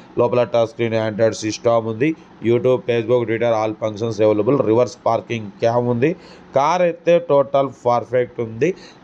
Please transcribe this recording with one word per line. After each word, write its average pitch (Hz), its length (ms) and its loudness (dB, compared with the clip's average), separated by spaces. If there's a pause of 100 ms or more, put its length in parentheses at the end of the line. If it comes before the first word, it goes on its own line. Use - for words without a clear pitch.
(180)
లోపల 120 260 2
టచ్ 113 220 0
స్క్రీన్, 113 280 -4
Android 110 380 0
సిస్టమ్ 110 540 -2
ఉంది. 123 300 -2 (280)
YouTube, 120 360 2 (100)
Facebook, 117 340 0
Twitter, 113 280 -2 (120)
all 110 100 -4 (100)
functions 107 380 -4
available. 107 440 2
రివర్స్ 120 400 0
పార్కింగ్ 110 440 -2 (100)
క్యామ్ 120 280 0
ఉంది. 127 280 0 (380)
కార్ 160 280 2
అయితే 170 360 2
టోటల్ 139 500 2 (180)
పర్ఫెక్ట్ 120 540 0
ఉంది. 117 340 -4 (300)